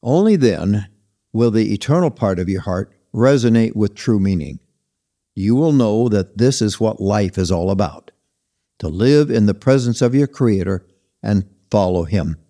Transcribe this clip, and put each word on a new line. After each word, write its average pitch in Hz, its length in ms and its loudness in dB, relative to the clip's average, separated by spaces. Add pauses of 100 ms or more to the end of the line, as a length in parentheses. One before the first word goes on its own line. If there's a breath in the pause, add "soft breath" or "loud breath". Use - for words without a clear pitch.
Only 185 340 2
then 101 500 0 (460)
will 117 180 0
the 104 220 0
eternal 151 380 -2
part 95 280 -2
of 90 100 -4
your 98 120 -4
heart 95 320 -6 (200)
resonate 117 640 2
with 104 200 -2
true 107 260 -2
meaning. 82 400 -4 (720)
You 101 220 0
will 156 160 2
know 120 380 2
that 101 260 -2
this 127 240 2
is 107 180 -2
what 110 220 -2
life 101 380 -2
is 90 120 -2
all 90 200 0
about, 92 400 -4 (680)
to 82 100 -6
live 135 420 2
in 113 160 2
the 101 80 2
presence 127 480 0
of 123 120 0
your 139 120 2
Creator 98 600 -2 (360)
and 101 240 -2 (240)
follow 90 340 0
him. 80 320 -4 (140)